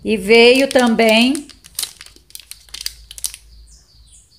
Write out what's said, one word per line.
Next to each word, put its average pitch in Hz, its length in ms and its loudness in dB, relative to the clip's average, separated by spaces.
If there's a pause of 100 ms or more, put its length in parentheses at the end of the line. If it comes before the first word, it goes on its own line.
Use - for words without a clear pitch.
E 208 140 -4
veio 233 500 4
também 233 800 0 (3000)